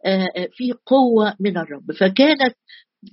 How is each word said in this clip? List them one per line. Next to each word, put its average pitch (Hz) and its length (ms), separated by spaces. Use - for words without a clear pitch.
آه، 190 300
آه، 180 160
في 247 200
قوة 226 540
من 190 180
الرب. 151 340
فكانت 262 640